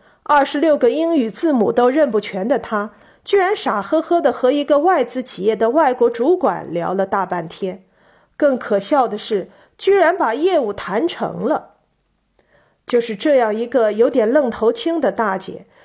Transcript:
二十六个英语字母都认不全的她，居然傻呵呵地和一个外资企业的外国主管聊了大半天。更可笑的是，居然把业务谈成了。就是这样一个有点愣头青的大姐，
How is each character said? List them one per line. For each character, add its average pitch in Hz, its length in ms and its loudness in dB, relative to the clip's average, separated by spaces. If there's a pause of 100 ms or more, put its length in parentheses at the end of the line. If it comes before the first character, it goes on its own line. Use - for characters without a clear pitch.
(220)
二 285 220 4
十 285 160 -4
六 302 180 4
个 247 120 4
英 330 260 0
语 226 120 0
字 311 240 -2
母 226 200 2
都 247 180 2
认 277 220 0
不 208 80 0
全 196 260 -6
的 247 140 0
她， 214 320 -6 (320)
居 - 120 0
然 392 200 2
傻 208 260 -2
呵 311 180 0
呵 339 200 0
地 277 120 2
和 254 200 0
一 285 120 0
个 285 140 2
外 320 240 2
资 247 180 -6
企 214 220 -10
业 214 140 0
的 220 140 0
外 285 220 4
国 240 160 2
主 269 300 0
管 165 340 -2
聊 170 220 -4
了 190 100 0
大 190 220 -2
半 175 220 -6
天。 185 360 -10 (520)
更 277 200 2
可 214 220 -2
笑 240 300 0
的 202 100 -6
是， 196 320 -4 (260)
居 - 160 0
然 370 240 4
把 262 160 0
业 320 280 2
务 208 120 -2
谈 233 360 -4
成 170 360 -8
了。 - 260 -4 (1120)
就 240 160 0
是 233 140 -4
这 285 220 2
样 220 180 2
一 226 100 -4
个 233 280 0
有 226 180 2
点 233 200 2
愣 269 200 2
头 226 220 0
青 330 280 -4
的 285 120 0
大 208 260 -2
姐， - 280 -14 (180)